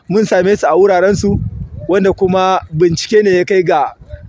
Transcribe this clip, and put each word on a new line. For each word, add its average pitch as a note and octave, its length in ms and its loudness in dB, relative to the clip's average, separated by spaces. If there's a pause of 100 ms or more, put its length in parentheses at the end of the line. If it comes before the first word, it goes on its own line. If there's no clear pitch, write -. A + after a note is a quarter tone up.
mun G3+ 160 0
same F#3+ 300 2
su - 100 -2
a D3 60 2
wurarensu, G3 640 2 (520)
wanda F#3+ 240 0
kuma F#3 480 0 (120)
bincike F3 500 0
ne F#3 140 2
ya F3+ 80 0
kai F#3+ 180 0
ga D3+ 300 -2 (360)